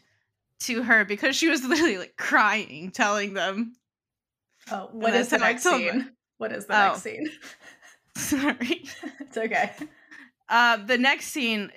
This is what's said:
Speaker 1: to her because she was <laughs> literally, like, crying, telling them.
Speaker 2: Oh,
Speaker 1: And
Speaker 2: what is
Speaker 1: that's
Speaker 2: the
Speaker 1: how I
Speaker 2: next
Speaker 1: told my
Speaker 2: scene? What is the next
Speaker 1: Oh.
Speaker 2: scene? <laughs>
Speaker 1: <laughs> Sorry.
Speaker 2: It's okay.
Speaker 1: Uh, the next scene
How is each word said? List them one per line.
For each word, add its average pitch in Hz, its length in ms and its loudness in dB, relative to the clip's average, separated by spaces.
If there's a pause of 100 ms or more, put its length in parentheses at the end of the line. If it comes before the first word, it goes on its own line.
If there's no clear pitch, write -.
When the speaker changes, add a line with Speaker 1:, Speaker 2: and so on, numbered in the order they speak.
(600)
Speaker 1:
to 240 220 -4
her 220 220 4
because 208 300 -2
she 330 140 2
was 294 140 0
<laughs> - 20 -6
literally, 285 320 2
like, - 200 -12
crying, 208 760 0
telling 208 420 0
them. 196 420 -4 (960)
Speaker 2:
Oh, 196 180 -8 (120)
Speaker 1:
And - 0 -
Speaker 2:
what 226 140 2
is 240 140 0
Speaker 1:
that's - 0 -
Speaker 2:
the 302 80 2
Speaker 1:
how 240 60 0
I 233 100 4
Speaker 2:
next 247 100 -8
Speaker 1:
told 294 220 2
my 170 80 -2
Speaker 2:
scene? 240 220 -4 (220)
What 220 140 -6
is 196 160 -8
the 214 80 0
next 196 240 4
Speaker 1:
Oh. - 40 -14
Speaker 2:
scene? 294 320 -8
<laughs> - 40 -20 (580)
Speaker 1:
<laughs> - 200 -20
Sorry. 285 640 -2 (360)
Speaker 2:
It's - 180 -12
okay. 208 340 0 (760)
Speaker 1:
Uh, 233 300 4
the 220 200 0
next 277 300 2
scene 226 500 -4